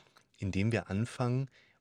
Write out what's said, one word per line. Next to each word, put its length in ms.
indem 340
wir 160
anfangen, 600